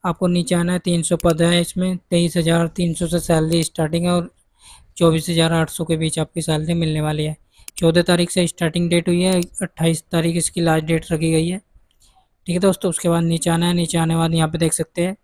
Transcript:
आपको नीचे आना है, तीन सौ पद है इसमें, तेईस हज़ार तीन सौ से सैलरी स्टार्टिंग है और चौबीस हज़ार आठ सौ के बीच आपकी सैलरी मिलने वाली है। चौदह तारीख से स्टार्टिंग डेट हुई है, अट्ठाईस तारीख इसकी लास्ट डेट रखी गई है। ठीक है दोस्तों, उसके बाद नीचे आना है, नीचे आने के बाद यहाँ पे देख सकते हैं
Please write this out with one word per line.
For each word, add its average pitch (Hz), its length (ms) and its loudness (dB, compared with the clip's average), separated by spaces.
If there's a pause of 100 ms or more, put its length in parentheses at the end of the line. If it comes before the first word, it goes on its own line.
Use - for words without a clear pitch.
आपको 180 240 -2
नीचे 175 280 0
आना 175 180 0
है, 180 60 -2
तीन 175 220 0
सौ 170 160 0
पद 165 240 2
है 170 200 4
इसमें, 185 360 -2 (120)
तेईस 170 280 0
हज़ार 165 300 2
तीन 170 260 -2
सौ 170 140 -4
से 170 120 0
सैलरी 160 440 2
स्टार्टिंग 165 420 -2
है 175 60 2
और 175 180 0 (680)
चौबीस 160 320 2
हज़ार 165 240 2
आठ 160 160 2
सौ 165 160 -6
के 160 120 -2
बीच 160 220 -2
आपकी 156 220 -4
सैलरी 156 320 -2
मिलने 156 280 0
वाली 151 220 -2
है। 151 120 -4 (420)
चौदह 165 240 4
तारीख 175 300 2
से 180 160 0
स्टार्टिंग 170 420 -2
डेट 170 180 0
हुई 175 140 2
है, 185 200 2 (200)
अट्ठाईस 165 500 -2
तारीख 165 260 0
इसकी 170 240 -2
लास्ट 160 240 2
डेट 165 260 -2
रखी 160 200 0
गई 160 160 2
है। 185 100 -4
ठीक - 960 -14
है 180 60 0
दोस्तों, 190 300 0
उसके 170 200 -2
बाद 170 140 2
नीचे 165 260 0
आना 170 180 0
है, 175 60 0
नीचे 170 240 -2
आने 165 160 0
के 165 40 0
बाद 165 160 0
यहाँ 160 160 0
पे 160 80 -6
देख 160 160 0
सकते - 280 -6
हैं 185 220 -4